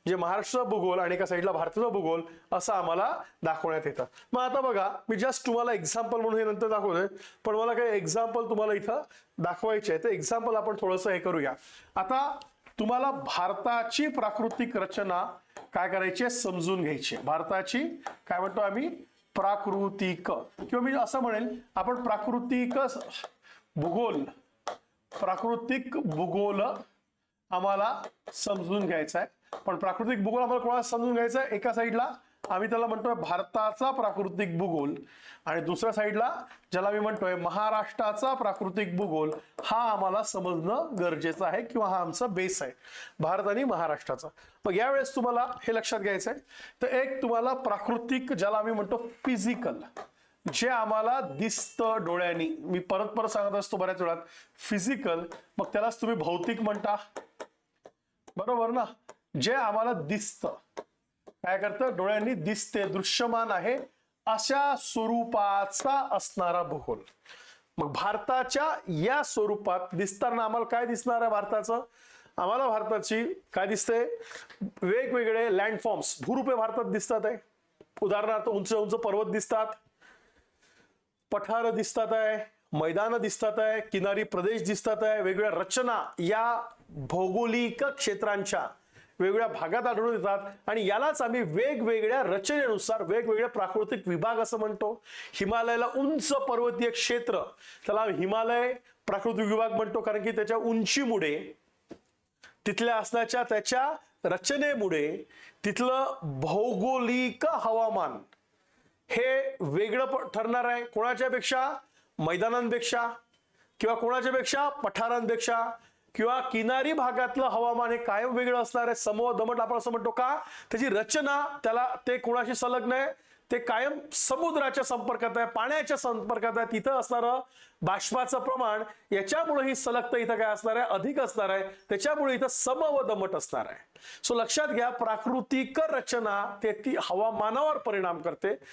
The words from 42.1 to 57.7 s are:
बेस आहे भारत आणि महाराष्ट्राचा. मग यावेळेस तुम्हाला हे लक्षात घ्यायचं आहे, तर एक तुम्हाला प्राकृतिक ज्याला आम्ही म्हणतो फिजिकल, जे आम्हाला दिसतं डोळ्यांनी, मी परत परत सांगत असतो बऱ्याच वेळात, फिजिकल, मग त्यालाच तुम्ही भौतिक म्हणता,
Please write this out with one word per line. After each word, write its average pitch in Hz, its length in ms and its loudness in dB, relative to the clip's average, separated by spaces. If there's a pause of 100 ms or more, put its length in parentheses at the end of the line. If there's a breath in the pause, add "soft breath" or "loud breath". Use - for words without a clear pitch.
बेस 185 360 -2
आहे 127 100 -6 (480 loud breath)
भारत 185 280 2
आणि 233 160 2
महाराष्ट्राचा. 156 640 -2 (360 loud breath)
मग 196 100 2
यावेळेस 262 420 2
तुम्हाला 240 240 2
हे 240 340 -2
लक्षात 220 260 -2
घ्यायचं 196 300 -2
आहे, - 100 -8 (420 loud breath)
तर 247 40 2
एक 262 360 0
तुम्हाला 233 300 2
प्राकृतिक 240 800 -2
ज्याला 208 240 2
आम्ही 214 160 0
म्हणतो 226 340 -2 (200)
फिजिकल, 220 480 0 (800 soft breath)
जे 233 160 2
आम्हाला 226 520 2
दिसतं 214 840 -2
डोळ्यांनी, 170 440 0 (120)
मी 180 180 -2
परत 196 280 0
परत 220 220 -2
सांगत 202 280 0
असतो 202 200 -4
बऱ्याच 185 260 0
वेळात, 170 140 0 (540 loud breath)
फिजिकल, 185 500 0 (380 loud breath)
मग 233 140 -2
त्यालाच 220 280 0
तुम्ही 233 160 0
भौतिक 180 460 -2
म्हणता, 208 340 0 (1400)